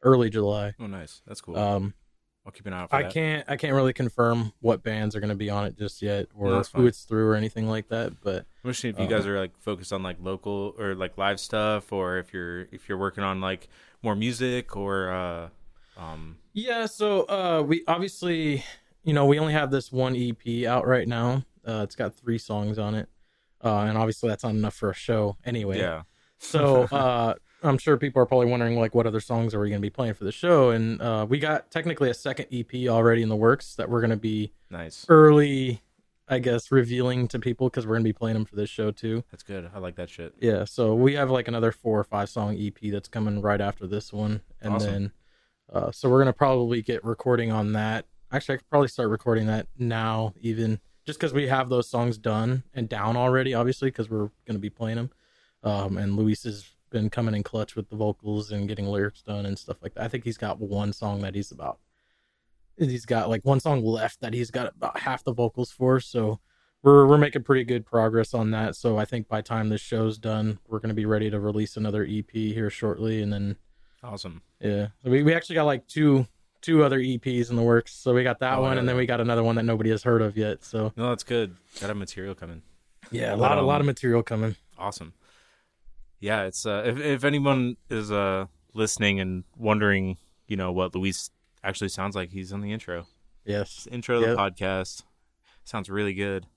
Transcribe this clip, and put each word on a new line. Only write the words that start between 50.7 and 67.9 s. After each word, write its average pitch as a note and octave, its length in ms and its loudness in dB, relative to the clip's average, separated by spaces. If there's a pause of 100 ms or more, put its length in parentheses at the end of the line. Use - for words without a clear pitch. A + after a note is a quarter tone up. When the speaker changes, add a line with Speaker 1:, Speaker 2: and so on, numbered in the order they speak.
Speaker 1:
just D3 140 -10
'cause D3 140 -2
we C#3 140 0
have C3 220 0
those B2 200 2
songs A#2+ 280 0
done A2+ 460 -2 (100)
and A#2 160 -6
down A2 260 -2
already, B2+ 380 2
obviously, B2 380 0
'cause A2 180 -6
we're G#2+ 200 -2 (160)
gonna A2 140 -4
be G#2 100 -6
playing A2+ 280 -6
'em. A#2+ 140 -6 (520)
Um, G2 340 -2
and G2 180 -2
Luis G#2+ 280 0
has G#2 240 -10 (220)
been G#2+ 200 0
coming A2+ 260 -2
in G2+ 80 -2
clutch - 320 -6
with A2 140 -8
the G#2+ 60 -14
vocals G#2 560 -4
and G2+ 160 -4
getting G2+ 200 -6
lyrics G2+ 340 -4
done G#2 240 -6
and G2 120 -6
stuff - 240 -12
like - 140 -12
that. - 80 -8
I A2+ 40 -6
think A#2 160 -6
he's A#2 140 -6
got G#2 220 -6
one G#2 340 -4
song G2+ 280 -6
that G2 140 -6
he's G2+ 160 -8
about, - 280 -10 (1000)
he's B2+ 280 -2
got, A2+ 240 0
like, A2+ 140 -2
one C3+ 160 4
song C#3 240 0
left A2 380 -2
that A2+ 120 -6
he's A#2+ 180 -4
got B2 240 -6
about - 240 -6
half C3 240 -4
the B2+ 100 -2
vocals A#2+ 380 -2
for, C3 280 4
so A2+ 400 -2 (440)
we're, C#3+ 240 12
we're D3 100 10
making C#3+ 260 4
pretty C3 200 2
good A#2+ 220 -2
progress A2+ 480 2